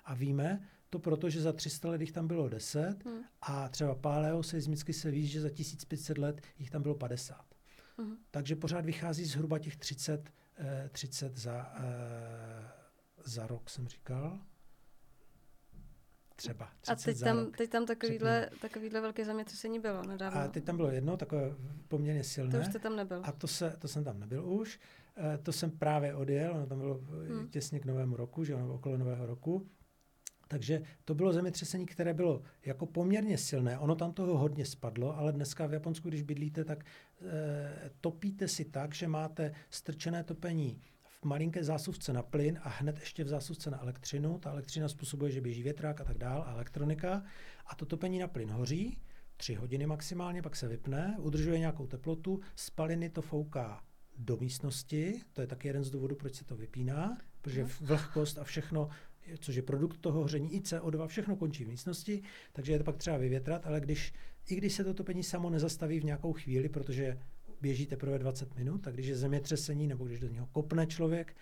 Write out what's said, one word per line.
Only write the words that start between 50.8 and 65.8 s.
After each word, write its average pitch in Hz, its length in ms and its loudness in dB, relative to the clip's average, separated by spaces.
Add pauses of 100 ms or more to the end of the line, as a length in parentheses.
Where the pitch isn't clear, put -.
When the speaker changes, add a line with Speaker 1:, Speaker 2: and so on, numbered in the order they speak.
Speaker 1:
udržuje 156 380 4
nějakou 156 280 2
teplotu, 160 540 -2 (160)
spaliny 165 540 0
to 165 120 -2
fouká 143 600 -2 (340)
do 120 180 2
místnosti, 151 840 0 (120)
to - 80 -4
je 127 60 0
taky 135 220 -4
jeden 139 160 2
z 135 60 -2
důvodů, 135 260 0
proč 135 180 -4
se - 100 -10
to - 120 -4
vypíná, 135 640 0 (240)
protože 135 180 0
Speaker 2:
Mhm. 131 80 2
Speaker 1:
v-, - 120 -2
vlhkost 151 580 2
a 147 60 -6
všechno, 151 440 0 (500)
což 139 160 -4
je 127 80 2
produkt 139 360 2
toho 160 240 4
hoření, 147 320 2
i 196 60 2
C 165 200 0
O 165 100 2
dva, 156 160 2
všechno 196 300 0
končí 147 280 0
v 110 40 -4
místnosti, 180 540 -2 (300)
takže 143 200 0
je 151 60 8
to 147 60 4
pak 147 120 2
třeba 165 200 2
vyvětrat, 131 500 2
ale 151 140 2
když, 143 320 2 (360)
i 190 80 0
když 196 160 4
se 196 120 2
to 190 100 2
topení 185 280 0
samo 175 280 0
nezastaví 160 500 2